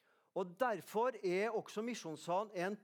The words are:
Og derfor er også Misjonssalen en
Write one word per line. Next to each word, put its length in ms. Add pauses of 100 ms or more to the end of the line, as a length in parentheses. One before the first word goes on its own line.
(380)
Og 220
derfor 560 (100)
er 300
også 260
Misjonssalen 720
en 300